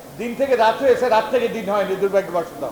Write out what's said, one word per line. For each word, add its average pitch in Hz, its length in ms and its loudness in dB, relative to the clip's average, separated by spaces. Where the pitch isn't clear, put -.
দিন 240 180 -4
থেকে 262 140 2
রাত 233 200 2
হয়েছে, 254 260 4
রাত 220 240 2
থেকে 240 220 2
দিন 220 180 -6
হয়নি 190 280 0
দুর্ভাগ্যবশত। 175 720 -2